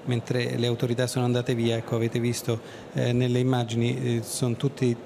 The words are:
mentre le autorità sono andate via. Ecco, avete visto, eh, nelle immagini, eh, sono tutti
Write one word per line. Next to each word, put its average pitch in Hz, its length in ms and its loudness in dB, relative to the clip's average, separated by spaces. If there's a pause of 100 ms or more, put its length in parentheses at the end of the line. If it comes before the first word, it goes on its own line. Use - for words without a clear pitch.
mentre 123 540 -2
le 120 100 0
autorità 120 400 0
sono 123 180 0
andate 123 300 2
via. 117 200 2
Ecco, 113 200 -4
avete 117 240 2
visto, 117 400 0 (340)
eh, 127 180 2
nelle 123 280 4
immagini, 120 800 2
eh, 113 40 0
sono 120 320 -2
tutti 123 420 0 (100)